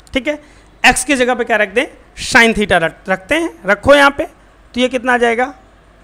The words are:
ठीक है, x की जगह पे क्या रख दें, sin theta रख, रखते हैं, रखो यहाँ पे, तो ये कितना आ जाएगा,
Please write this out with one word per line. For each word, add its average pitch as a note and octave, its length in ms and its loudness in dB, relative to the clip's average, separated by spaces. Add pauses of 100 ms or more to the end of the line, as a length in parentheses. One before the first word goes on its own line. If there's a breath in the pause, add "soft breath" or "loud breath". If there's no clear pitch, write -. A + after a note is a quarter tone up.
(140)
ठीक C4 140 -4
है, D4+ 100 -4 (440 soft breath)
x B3 220 0
की C#4+ 120 -2
जगह B3 180 0
पे A#3 100 -4
क्या A3+ 120 -2
रख G#3 120 0
दें, A#3 180 -4 (380)
sin A3+ 320 2
theta F#3+ 260 0
रख, D#3+ 140 -4 (120)
रखते F#3 260 -4
हैं, E4 160 -2 (160)
रखो G#3 280 2
यहाँ C#4 160 6
पे, D4 140 -6
तो - 560 -12
ये B3+ 80 0
कितना B3 260 -2
आ - 40 2
जाएगा, A#3+ 340 -2 (520)